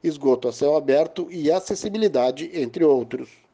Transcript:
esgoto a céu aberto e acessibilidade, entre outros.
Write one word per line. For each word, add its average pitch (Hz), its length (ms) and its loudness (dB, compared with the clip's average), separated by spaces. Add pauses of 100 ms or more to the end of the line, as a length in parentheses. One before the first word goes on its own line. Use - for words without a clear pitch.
esgoto 139 460 0
a 117 40 -2
céu 143 240 0
aberto 151 540 0
e 160 220 0
acessibilidade, 170 1040 -2
entre 156 300 -2
outros. 127 440 2 (260)